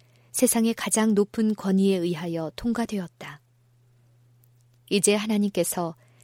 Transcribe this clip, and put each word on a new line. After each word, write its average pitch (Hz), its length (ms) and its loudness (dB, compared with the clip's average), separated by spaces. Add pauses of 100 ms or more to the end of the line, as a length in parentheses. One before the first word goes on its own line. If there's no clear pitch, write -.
(320)
세상의 233 420 2
가장 220 400 0
높은 208 420 0
권위에 190 400 2
의하여 170 600 -4
통과되었다. 208 840 -6 (1500)
이제 202 260 4
하나님께서 202 800 -2 (280)